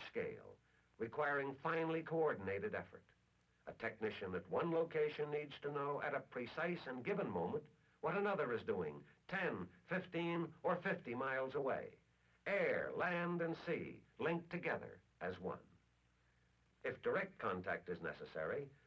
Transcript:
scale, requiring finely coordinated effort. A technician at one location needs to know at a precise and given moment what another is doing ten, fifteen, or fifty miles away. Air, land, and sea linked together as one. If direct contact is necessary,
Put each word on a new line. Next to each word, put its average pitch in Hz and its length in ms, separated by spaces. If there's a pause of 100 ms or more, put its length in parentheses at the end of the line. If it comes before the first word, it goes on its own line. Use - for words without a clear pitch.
(100)
scale, 101 460 (420)
requiring 139 640
finely 160 400
coordinated 107 720
effort. - 280 (640)
A - 60 (100)
technician 104 520
at 90 160
one 165 220
location 151 580
needs 147 320
to 147 100
know 143 340
at 135 80
a 135 60
precise 160 680
and 127 160
given 160 260
moment 90 320 (380)
what 160 160
another 196 360
is 107 100
doing 151 320 (340)
ten, 151 380 (220)
fifteen, 170 580 (160)
or 175 200
fifty 165 320
miles 131 400
away. 127 320 (600)
Air, 165 520
land, 175 420
and 165 160 (100)
sea - 340 (180)
linked 170 320
together 165 480 (240)
as 90 180
one. 90 160 (1300)
If - 180
direct 175 360
contact 92 500
is 87 140
necessary, 80 640 (200)